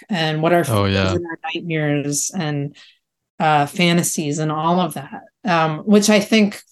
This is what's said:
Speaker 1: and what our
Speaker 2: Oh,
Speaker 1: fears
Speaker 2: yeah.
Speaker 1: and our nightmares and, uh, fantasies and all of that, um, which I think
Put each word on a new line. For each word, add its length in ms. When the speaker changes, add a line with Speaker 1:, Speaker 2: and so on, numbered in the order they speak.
Speaker 1:
and 320
what 120
our 80
Speaker 2:
Oh, 240
Speaker 1:
fears 100
Speaker 2:
yeah. 200
Speaker 1:
and 120
our 120
nightmares 800
and, 440
uh, 260
fantasies 720
and 140
all 280
of 140
that, 280
um, 360
which 280
I 120
think 520